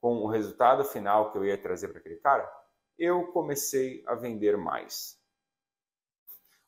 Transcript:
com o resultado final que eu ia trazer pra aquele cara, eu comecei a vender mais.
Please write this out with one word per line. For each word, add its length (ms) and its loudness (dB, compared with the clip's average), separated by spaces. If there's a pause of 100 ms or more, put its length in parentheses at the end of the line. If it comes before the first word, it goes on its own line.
com 140 2
o 80 -2
resultado 580 4
final 480 0
que 60 -4
eu 80 0
ia 100 0
trazer 320 -6
pra 100 -14
aquele 180 -16
cara, 300 2 (520)
eu 300 0
comecei 760 -2
a 80 -2
vender 400 0
mais. 640 -6 (1500)